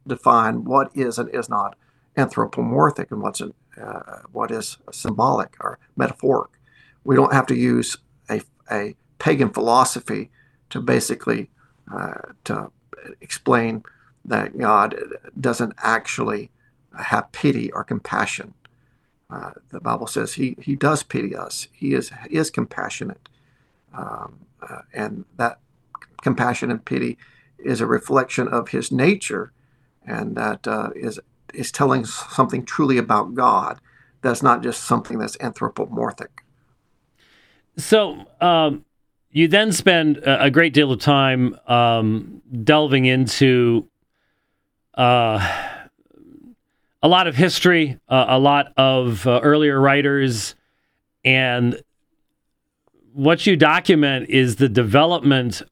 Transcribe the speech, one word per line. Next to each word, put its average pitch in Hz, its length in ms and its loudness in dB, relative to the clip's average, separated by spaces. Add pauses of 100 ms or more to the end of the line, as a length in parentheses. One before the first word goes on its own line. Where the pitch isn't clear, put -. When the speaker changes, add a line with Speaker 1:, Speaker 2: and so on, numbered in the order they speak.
Speaker 1:
define 117 560 0
what 135 320 0
is 120 240 -4
and 120 100 -6
is 120 200 -8
not 104 260 -4 (420)
anthropomorphic 120 920 -2
and 107 100 -10
what's 101 200 -6
an, - 120 -14 (260)
uh, 104 420 -16 (100)
what 113 180 -6
is 113 280 -10 (140)
symbolic 113 680 -2
or - 180 -10 (180)
metaphoric. 127 540 -2 (540)
We 131 120 2
don't 135 180 4
have 131 140 4
to 131 80 0
use 120 420 0 (320)
a, 104 120 -4 (300)
a 107 240 -6 (240)
pagan 139 300 2
philosophy 113 840 0 (380)
to - 100 -8
basically, 120 720 -2 (420)
uh, 95 200 -10 (320)
to - 260 -8 (500)
explain 117 600 -2 (420)
that 107 320 -4
God 107 380 2 (440)
doesn't 120 380 -2
actually 110 720 -4 (480)
have - 360 -2
pity 120 380 -2
or - 120 -8
compassion. - 720 -6 (720)
Uh, - 220 -14 (180)
the - 120 -16
Bible 117 260 -6
says 110 260 -6
he, 131 260 -6
he 139 160 -6
does 147 280 0
pity - 320 -6
us. - 360 -12
He 135 220 -4
is, 127 180 -4 (200)
is 156 180 -2
compassionate. - 800 -10 (680)
Um, - 440 -14 (280)
uh, - 120 -18 (140)
and 107 320 -10 (120)
that 117 220 -4 (640)
compassion 123 500 -2
and 113 120 -8
pity 123 340 -6 (400)
is 120 240 -4
a 117 40 -2
reflection 120 640 0
of 120 220 -4
his 120 220 -6
nature, 131 600 -2 (540)
and 113 300 -8
that, 110 320 -6
uh, 110 280 -4
is, 110 240 -10 (340)
is - 180 -10
telling 131 300 0
s-, - 300 -10
something 127 340 -2
truly 135 320 0
about 110 360 -2
God. 120 460 -2 (420)
That's 120 220 -2
not 120 180 2
just 120 220 -6
something 117 340 -4
that's 110 220 -8
anthropomorphic. 117 1040 -8 (1300)
Speaker 2:
So, 175 480 0 (160)
um, 165 420 2 (480)
you 160 160 4
then 208 240 2
spend 165 460 2
a, 139 260 2
a 139 80 4
great 151 220 4
deal 143 180 4
of 117 80 -2
time, 135 680 2
um, 117 760 0 (220)
delving 135 420 4
into, 127 840 4 (1080)
uh, 117 760 2 (1300)
a 151 60 4
lot 180 200 4
of 143 80 -4
history, 165 640 2 (120)
uh, 131 180 4
a 131 120 4
lot 143 360 4
of, 131 500 2
uh, 123 160 4
earlier 147 380 4
writers, 139 720 2 (720)
and 127 580 2 (1300)
what 143 320 4
you 196 100 6
document 151 720 4
is 127 280 4
the 135 140 4
development 127 920 2 (100)